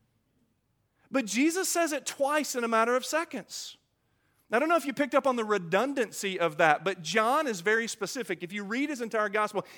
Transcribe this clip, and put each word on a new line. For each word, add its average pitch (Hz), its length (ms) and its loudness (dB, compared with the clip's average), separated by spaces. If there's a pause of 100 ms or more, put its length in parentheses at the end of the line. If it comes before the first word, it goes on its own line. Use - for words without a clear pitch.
(1120)
But 240 160 0
Jesus 311 420 0
says 339 220 2
it 285 160 -4
twice 285 480 0
in 247 80 -2
a 233 60 -2
matter 226 260 4
of 254 100 0
seconds. - 720 -6 (760)
I 226 80 4
don't 311 80 0
know 339 80 4
if 285 100 0
you 269 80 -4
picked 285 220 0
up 269 100 2
on 262 80 2
the 233 100 -2
redundancy 202 960 0
of 160 200 0
that, 160 260 6
but 180 180 -2
John 226 460 2
is 202 120 -4
very 220 280 2
specific. 196 560 -6
If 170 80 -12
you 208 100 -6
read 247 280 -2
his 254 100 -6
entire 214 280 -2
gospel, 208 380 -2 (120)